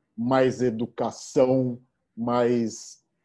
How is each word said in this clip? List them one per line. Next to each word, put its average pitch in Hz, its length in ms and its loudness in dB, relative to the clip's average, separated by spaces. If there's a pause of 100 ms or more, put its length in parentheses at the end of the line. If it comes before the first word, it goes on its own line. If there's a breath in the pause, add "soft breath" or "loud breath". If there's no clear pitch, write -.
(180)
mais 127 440 2
educação, 123 1200 0 (360)
mais 120 880 -2 (220)